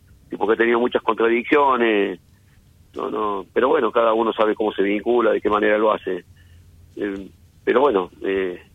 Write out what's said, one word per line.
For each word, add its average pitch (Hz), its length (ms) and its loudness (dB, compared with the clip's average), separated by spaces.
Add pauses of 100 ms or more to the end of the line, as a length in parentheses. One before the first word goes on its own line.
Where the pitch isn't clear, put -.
(300)
tipo 113 160 -4
que 110 80 2
ha - 20 2
tenido 117 240 2
muchas 120 220 0
contradicciones, 117 1160 2 (760)
no, - 160 -6
no, 104 420 -6
pero 120 160 2
bueno, 139 240 2
cada 113 220 2
uno 113 180 0
sabe 107 220 -2
cómo 107 180 -2
se 98 100 -4
vincula, 104 480 0
de 101 120 -2
qué 107 80 -2
manera 104 260 0
lo 107 160 2
hace. 92 320 -6 (720)
Eh, 98 320 -8 (340)
pero 104 200 2
bueno, 98 280 2 (120)
eh, 95 380 -4 (140)